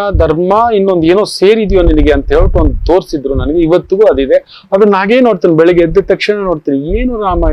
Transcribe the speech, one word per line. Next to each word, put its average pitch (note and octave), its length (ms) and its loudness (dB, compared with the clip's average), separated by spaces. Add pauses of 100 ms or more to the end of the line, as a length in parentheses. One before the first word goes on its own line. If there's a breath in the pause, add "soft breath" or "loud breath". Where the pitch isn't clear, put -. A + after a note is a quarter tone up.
(120)
ಧರ್ಮ, E3+ 420 0 (220)
ಇನ್ನೊಂದ್ F#3+ 300 0
ಏನೋ F#3 180 2
ಸೇರಿದ್ಯೋ F#3+ 580 0
ನಿನಗೆ D3+ 300 2
ಅಂತ C#3+ 200 -2
ಹೇಳ್ಬಿಟ್ಟು E3+ 280 2
ಒಂದ್ D3+ 260 -2
ತೋರ್ಸಿದ್ರು D3+ 500 -2
ನನಗೆ, C3+ 240 -2
ಇವತ್ತಿಗೂ F3+ 460 0
ಅದಿದೆ. C#3+ 680 -2
ಅದನ್ನ G3+ 240 2
ಹಾಗೇ G3+ 240 0
ನೋಡ್ತೀನಿ, G3 340 2
ಬೆಳಗ್ಗೆ E3+ 300 2
ಎದ್ದ E3 180 -2
ತಕ್ಷಣ F#3+ 320 -2
ನೋಡ್ತೀನಿ, E3+ 680 -4
ಏನು B3 240 -4
ರಾಮ F3 300 -2